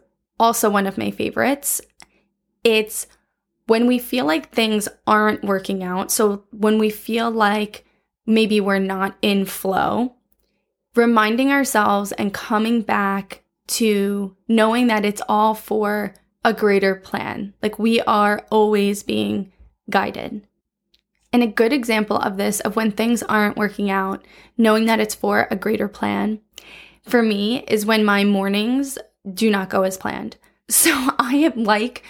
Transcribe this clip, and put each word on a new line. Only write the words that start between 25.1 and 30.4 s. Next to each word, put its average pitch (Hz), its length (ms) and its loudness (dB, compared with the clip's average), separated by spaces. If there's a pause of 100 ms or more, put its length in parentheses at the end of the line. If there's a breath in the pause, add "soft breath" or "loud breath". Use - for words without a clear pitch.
for 208 360 0
a 226 60 -2
greater 208 320 -2
plan, 208 520 -4 (640 loud breath)
for 240 200 2
me, 214 460 0
is 208 180 0
when 220 180 4
my 202 200 4
mornings 208 760 0 (340)
do 220 180 0
not 196 180 0
go 196 140 0
as 190 160 -2
planned. - 440 -8